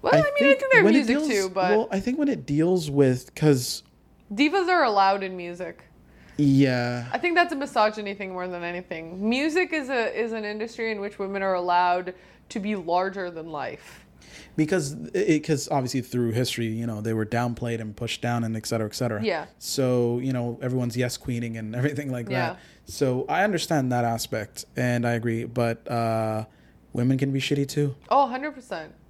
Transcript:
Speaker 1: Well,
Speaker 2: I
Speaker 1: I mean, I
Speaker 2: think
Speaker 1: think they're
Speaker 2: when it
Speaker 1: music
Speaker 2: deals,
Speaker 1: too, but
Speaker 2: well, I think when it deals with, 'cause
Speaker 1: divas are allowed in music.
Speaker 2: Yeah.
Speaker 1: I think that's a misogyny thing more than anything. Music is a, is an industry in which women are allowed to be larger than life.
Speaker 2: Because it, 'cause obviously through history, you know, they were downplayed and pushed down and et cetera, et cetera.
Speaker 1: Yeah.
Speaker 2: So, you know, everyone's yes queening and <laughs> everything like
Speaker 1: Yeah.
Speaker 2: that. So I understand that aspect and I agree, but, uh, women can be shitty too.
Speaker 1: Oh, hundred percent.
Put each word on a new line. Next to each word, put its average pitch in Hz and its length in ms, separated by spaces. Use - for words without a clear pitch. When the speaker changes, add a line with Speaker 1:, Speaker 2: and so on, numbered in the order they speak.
Speaker 1:
Well, - 120
Speaker 2:
I 640 60
Speaker 1:
I - 20
mean, 605 60
I 571 120
Speaker 2:
think 554 200
Speaker 1:
think 539 120
they're 466 120
Speaker 2:
when 208 120
it 269 120
Speaker 1:
music 254 100
Speaker 2:
deals, 311 100
Speaker 1:
too, 196 220
but 185 220
Speaker 2:
well, 220 200
I 196 80
think 247 200
when 285 100
it 156 160
deals 160 460
with, 131 440
'cause 139 480
Speaker 1:
divas 311 360
are 349 140
allowed 196 400
in 185 120
music. 175 480
Speaker 2:
Yeah. 127 720
Speaker 1:
I 240 60
think 349 180
that's 349 160
a 320 40
misogyny 214 580
thing 190 180
more 180 160
than 175 160
anything. 175 640
Music 311 460
is 277 160
a, 240 300
is 226 140
an 220 120
industry 220 460
in 208 100
which 202 160
women 196 240
are 190 140
allowed 180 580
to 226 100
be 208 160
larger 180 560
than 160 200
life. - 520
Speaker 2:
Because 151 380
it, 180 300
'cause 151 280
obviously 131 300
through 120 300
history, 120 360
you 113 180
know, 107 160
they 113 120
were 110 120
downplayed 117 540
and 107 160
pushed - 260
down 120 220
and 110 120
et 110 120
cetera, 110 200
et 104 80
cetera. 113 280
Speaker 1:
Yeah. 85 220
Speaker 2:
So, 123 640
you 131 140
know, 120 280
everyone's 123 340
yes 123 220
queening 117 400
and 110 180
<laughs> 123 60
everything 147 300
like 120 180
Speaker 1:
Yeah. 170 200
Speaker 2:
that. 185 100
So 127 420
I 170 160
understand 156 480
that 120 140
aspect 113 600
and 120 320
I 120 60
agree, 117 320
but, 117 440
uh, 113 560
women 127 240
can 139 140
be 135 80
shitty 139 280
too. 143 280
Speaker 1:
Oh, 262 180
hundred 262 240
percent. 180 420